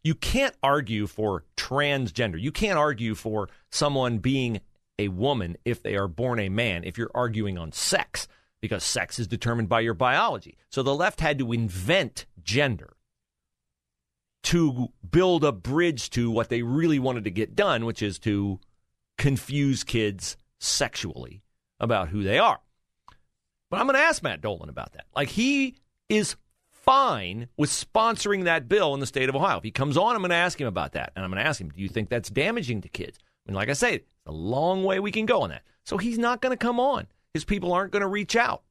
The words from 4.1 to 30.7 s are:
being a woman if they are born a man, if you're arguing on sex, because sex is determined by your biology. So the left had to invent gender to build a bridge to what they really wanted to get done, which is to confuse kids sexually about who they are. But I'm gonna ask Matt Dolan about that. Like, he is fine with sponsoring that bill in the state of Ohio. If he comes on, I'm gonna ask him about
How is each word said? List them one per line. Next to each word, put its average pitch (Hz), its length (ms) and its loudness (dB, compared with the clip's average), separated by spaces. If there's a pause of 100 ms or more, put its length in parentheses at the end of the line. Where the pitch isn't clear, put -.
being 123 420 0 (360)
a 101 100 0
woman 95 560 -2
if 117 180 -2
they 104 140 -4
are 98 140 0
born 120 300 -2
a 98 100 -2
man, 98 340 -2
if 90 140 -10
you're 117 180 -6
arguing 110 420 -2
on 80 140 -8
sex, - 560 -2 (320)
because 101 240 -4
sex - 360 -2
is 107 80 -2
determined 117 420 -2
by 117 100 4
your 113 140 0
biology. 131 640 0 (120)
So 135 140 -2
the 139 100 2
left 175 280 0
had 151 180 2
to 120 140 -2
invent 113 720 0 (180)
gender 120 540 -2 (1500)
to 139 460 2 (200)
build 170 360 6
a 143 80 4
bridge 135 580 0
to 120 180 0
what 113 200 0
they 120 140 0
really 147 360 2
wanted 123 260 -2
to 101 60 -2
get 101 240 -2
done, 147 300 2
which 113 160 -4
is 101 180 -2
to 101 400 0 (580)
confuse 139 680 0
kids 104 500 -2 (240)
sexually 73 840 -4 (360)
about 101 300 2
who 101 140 -2
they 101 140 2
are. - 220 4 (1120)
But 170 100 -2
I'm 240 60 2
gonna 269 140 4
ask 311 220 2
Matt 131 200 -4
Dolan 82 280 -6
about - 240 -12
that. - 120 -20 (100)
Like, 143 140 -2
he 269 460 0 (340)
is 214 260 2 (540)
fine 120 680 2
with 147 140 2
sponsoring 208 760 0
that 160 220 2
bill 170 280 4
in 139 40 -4
the 135 60 -2
state 131 240 0
of 135 60 -2
Ohio. 151 220 2
If 80 60 -8
he 113 60 -6
comes 139 260 0
on, 220 200 4
I'm 196 80 -2
gonna 180 100 2
ask 170 260 2
him 139 60 -2
about 90 280 -2